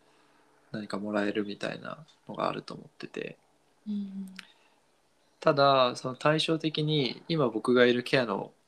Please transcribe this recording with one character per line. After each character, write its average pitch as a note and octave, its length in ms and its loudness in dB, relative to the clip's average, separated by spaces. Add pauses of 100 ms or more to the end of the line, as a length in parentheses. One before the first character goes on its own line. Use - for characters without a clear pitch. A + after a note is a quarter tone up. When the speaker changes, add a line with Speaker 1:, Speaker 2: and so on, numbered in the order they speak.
(720)
Speaker 1:
う、 A2+ 40 -10
何 G#2 120 -10
か G2+ 100 -6
も G#2 140 -6
ら G#2 100 0
え G2+ 100 -2
る G#2+ 140 -2
み G2+ 120 -12
た - 140 -6
い - 80 -12
な - 240 -14 (240)
の - 60 -12
が G2 140 -2
あ - 40 -2
る - 100 -8
と - 120 -14
思 - 100 -16
っ - 140 -20
て - 80 -12
て。 - 320 -12 (480)
Speaker 2:
う G#3+ 60 -6
ん。 G3 420 -8 (1040)
Speaker 1:
た D#3 160 2
だ、 C3+ 400 4
そ B2+ 140 -8
の B2+ 80 -8
対 D#3 240 2
照 D#3+ 180 0
的 D#3 240 -2
に、 D3+ 460 0
今 D3+ 200 2
僕 A2 240 0
が B2 140 8
い B2 80 6
る B2 80 0
ケ C#3 160 2
ア B2 80 0
の G2+ 240 -4 (180)